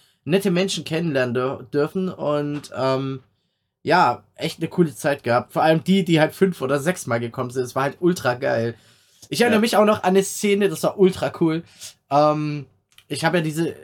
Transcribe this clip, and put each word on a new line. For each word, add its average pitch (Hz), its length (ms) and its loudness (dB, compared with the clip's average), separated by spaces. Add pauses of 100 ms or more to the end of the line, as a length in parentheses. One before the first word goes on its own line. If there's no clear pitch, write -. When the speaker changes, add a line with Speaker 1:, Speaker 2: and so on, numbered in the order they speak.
(240)
Speaker 1:
nette 190 260 0
Menschen 180 340 -2
kennenlernen 139 500 -2
dür-, 127 280 -4 (100)
dürfen. 156 380 -2
Und, 147 640 -4
ähm, 135 440 -2 (600)
ja, 147 420 2 (100)
echt - 260 -8
eine 160 80 -4
coole 165 260 0
Zeit - 280 -2
gehabt. 120 300 0
Vor 151 100 0
allem 160 220 4
die, 190 200 4
die 165 160 4
halt 156 140 2
fünf 190 280 0
oder 135 180 0
sechs 170 260 -4
Mal 117 140 -2
gekommen 120 300 -6
sind. 123 140 -4
Es 123 120 -10
war 135 80 0
halt 139 160 -6
ultra 131 340 0
geil. 123 400 -2 (560)
Ich 147 120 0
erinnere 226 160 4
Speaker 2:
Ja. - 20 2
Speaker 1:
mich 226 160 0
auch 214 80 6
noch 208 180 2
an 185 80 2
eine 190 140 4
Szene, 202 440 0
das 160 140 -6
war - 160 0
ultra 185 420 2
cool. 165 220 0 (480)
Ähm, 147 560 2 (420)
ich 147 160 -4
hab 160 100 0
ja 175 60 2
diese, 156 440 -2